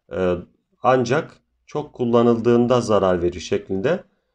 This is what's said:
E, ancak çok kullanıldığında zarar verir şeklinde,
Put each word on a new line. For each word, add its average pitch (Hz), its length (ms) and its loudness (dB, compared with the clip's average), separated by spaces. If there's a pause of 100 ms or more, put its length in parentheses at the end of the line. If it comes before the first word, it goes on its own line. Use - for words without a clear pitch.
(120)
E, 90 240 -2 (480)
ancak 127 540 0 (280)
çok - 280 -10
kullanıldığında 120 880 2
zarar 95 400 0
verir 87 180 -4
şeklinde, 101 640 -4 (320)